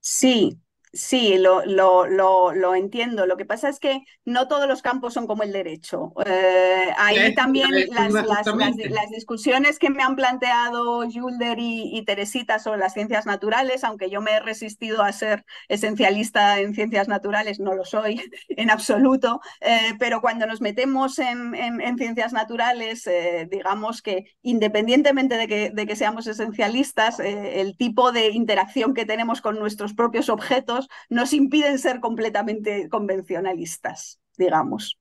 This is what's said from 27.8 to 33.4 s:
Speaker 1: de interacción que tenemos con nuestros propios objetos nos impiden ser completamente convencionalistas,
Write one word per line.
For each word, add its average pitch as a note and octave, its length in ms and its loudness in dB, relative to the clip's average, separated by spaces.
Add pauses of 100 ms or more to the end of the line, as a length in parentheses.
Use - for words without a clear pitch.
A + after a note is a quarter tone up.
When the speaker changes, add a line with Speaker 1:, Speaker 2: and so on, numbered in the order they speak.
Speaker 1:
de A3+ 180 2
interacción A3 640 0
que A3+ 120 -2
tenemos A3+ 360 -4
con G#3+ 180 -4
nuestros G#3 340 -6
propios A#3 360 0
objetos B3 580 -2 (220)
nos B3 240 0
impiden C#4+ 460 2
ser B3+ 200 -2
completamente G#3+ 920 -4
convencionalistas, F#3 1300 -6 (180)